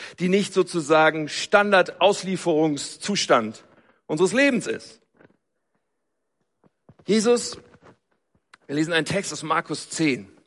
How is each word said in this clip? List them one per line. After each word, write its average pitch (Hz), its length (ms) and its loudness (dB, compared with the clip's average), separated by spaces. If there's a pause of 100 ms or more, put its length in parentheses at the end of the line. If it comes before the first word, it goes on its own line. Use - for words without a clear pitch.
(180)
die 180 100 -2
nicht 196 240 0
sozusagen 160 760 2
Standardauslieferungszustand 175 2250 0 (440)
unseres 170 260 0
Lebens 262 340 2
ist. - 340 -10 (2000)
Jesus, 220 500 0 (1120)
wir 139 100 -8
lesen 160 160 -2
einen 160 140 0
Text 190 260 -4
aus 151 120 -12
Markus 160 460 -6
zehn. 123 380 -2 (180)